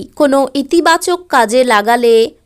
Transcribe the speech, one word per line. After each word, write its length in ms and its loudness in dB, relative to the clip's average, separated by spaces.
কোনো 240 0
ইতিবাচক 720 -2
কাজে 360 0
লাগালে 520 0